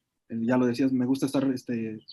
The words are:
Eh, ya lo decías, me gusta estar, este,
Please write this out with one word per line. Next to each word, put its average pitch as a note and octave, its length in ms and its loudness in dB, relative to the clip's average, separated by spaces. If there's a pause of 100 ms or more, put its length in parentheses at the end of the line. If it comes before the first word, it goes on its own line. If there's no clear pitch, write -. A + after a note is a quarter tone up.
(300)
Eh, A#2 100 -6
ya A#2+ 160 2
lo B2+ 80 4
decías, B2+ 260 2
me B2+ 140 2
gusta C3+ 220 0
estar, C3 260 0
este, A2+ 460 -6 (140)